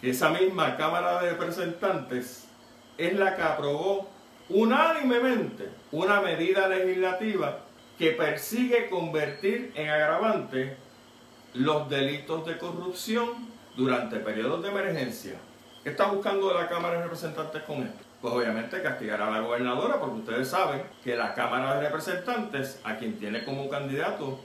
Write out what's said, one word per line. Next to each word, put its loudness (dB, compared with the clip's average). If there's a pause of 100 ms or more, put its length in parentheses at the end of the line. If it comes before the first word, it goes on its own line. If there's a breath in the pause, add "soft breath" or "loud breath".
que 0
esa 4
misma 4
Cámara 2
de 2
Representantes -2 (500)
es 0
la 4
que 0
aprobó 0 (380)
unánimemente 4 (240)
una 4
medida 2
legislativa 0 (380)
que 4
persigue 2
convertir 0
en -4
agravante 2 (760)
los 2
delitos -2
de -6
corrupción -2 (480)
durante 0
periodos -2
de -4
emergencia. -4 (500)
¿Qué -4
está 2
buscando 0
la 0
Cámara -2
de -2
Representantes -6
con -4
esto? -10 (160)
Pues -2
obviamente -2
castigar -2
a 0
la 0
gobernadora, 0
porque -4
ustedes -2
saben 0 (220)
que -2
la 0
Cámara 0
de 0
Representantes, -4
a -6
quien -6
tiene -4
como -4
candidato -4